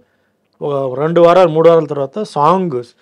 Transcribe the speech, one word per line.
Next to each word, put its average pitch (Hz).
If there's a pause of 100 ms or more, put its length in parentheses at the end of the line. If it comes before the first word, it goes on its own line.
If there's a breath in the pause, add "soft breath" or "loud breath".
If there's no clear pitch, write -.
(640)
ఒక 135
రెండు 165
వారాలు, 175
మూడు 160
వారాల 165
తర్వాత 147
సాంగ్ 160 (200)